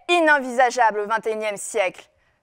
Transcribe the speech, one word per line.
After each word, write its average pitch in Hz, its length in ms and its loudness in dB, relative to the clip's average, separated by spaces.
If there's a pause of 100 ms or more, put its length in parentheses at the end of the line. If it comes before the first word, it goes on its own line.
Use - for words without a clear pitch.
inenvisageables 254 920 2
au 208 60 -6
vingt 220 200 -4
et 220 60 -2
unième 214 240 -6
siècle - 520 -4 (340)